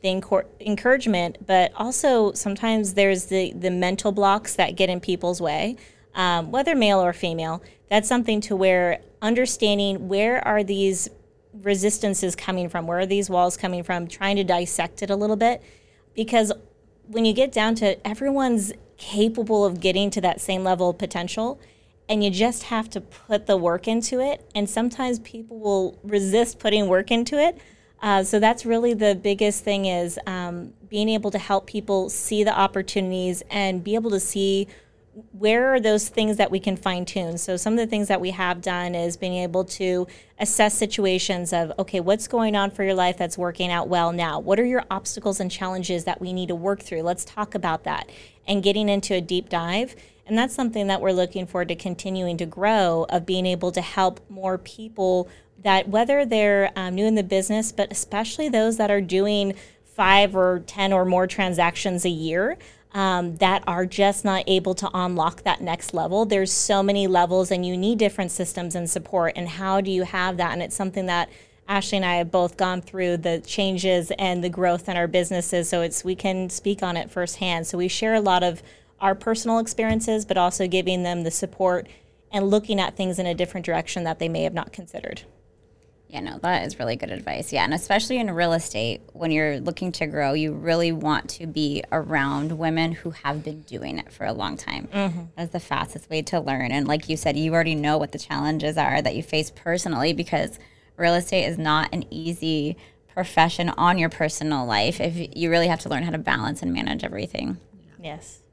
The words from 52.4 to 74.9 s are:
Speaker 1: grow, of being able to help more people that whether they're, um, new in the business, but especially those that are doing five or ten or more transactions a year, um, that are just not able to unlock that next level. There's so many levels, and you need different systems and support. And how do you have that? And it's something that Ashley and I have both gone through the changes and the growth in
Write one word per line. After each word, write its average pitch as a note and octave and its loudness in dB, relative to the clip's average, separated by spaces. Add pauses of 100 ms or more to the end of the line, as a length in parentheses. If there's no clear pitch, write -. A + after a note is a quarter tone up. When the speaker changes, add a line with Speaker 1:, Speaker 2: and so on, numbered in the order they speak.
Speaker 1:
grow, F3 2
of F3 0
being F#3 0
able F3+ 0
to F3+ -2
help F#3 0 (100)
more F#3+ -4
people F#3 -2 (360)
that F#3+ 4
whether A#3+ 4
they're, G#3 4
um, F#3 -4
new G3+ 2
in A3 4
the G#3 2
business, G3+ 0
but G3 -2
especially A3+ -4
those A3+ 2
that G#3 2
are G3+ 4
doing G3 0 (280)
five G3 6
or F#3 4
ten G3 0
or F#3 4
more F#3 4
transactions F3+ 0
a F3+ 2
year, E3+ -2 (380)
um, F3+ 0
that F#3+ 4
are F3+ 0
just G3+ 2
not F#3+ 0
able F#3 2
to F#3+ -4
unlock F3 0
that - 0
next E3+ -6
level. F3+ 2
There's G3 2
so G3 2
many G3+ 2
levels, F3+ 4
and F3+ 0
you F3+ -2
need G#3 0
different G3 0
systems F3 -6
and E3+ -4
support. E3+ 0
And F3 -6
how F#3+ 0
do G3 -2
you F#3 0
have F#3 -2
that? E3+ 0
And E3+ -4
it's - -8
something F#3+ -4
that F3 0 (380)
Ashley G3 -2
and F#3+ 0
I F3 2
have E3+ 0
both F3 2
gone F3+ 0
through F3 -2
the E3+ -2
changes F#3 0
and F3+ 0
the F3+ 0
growth F3 0
in F#3 -4